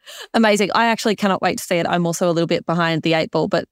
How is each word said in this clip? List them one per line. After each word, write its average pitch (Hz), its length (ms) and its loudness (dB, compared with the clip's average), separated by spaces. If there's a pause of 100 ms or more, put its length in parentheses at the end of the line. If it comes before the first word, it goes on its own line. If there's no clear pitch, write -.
(340)
Amazing. 208 400 4
I 226 120 2
actually 220 320 0
cannot 190 240 0
wait - 160 0
to - 80 -8
see 185 100 -2
it. 165 100 0
I'm 175 200 0
also 170 240 0
a - 20 0
little 165 160 0
bit 170 180 -2
behind 165 360 0
the 160 120 0
eight 160 180 0
ball, 156 180 0
but - 220 -2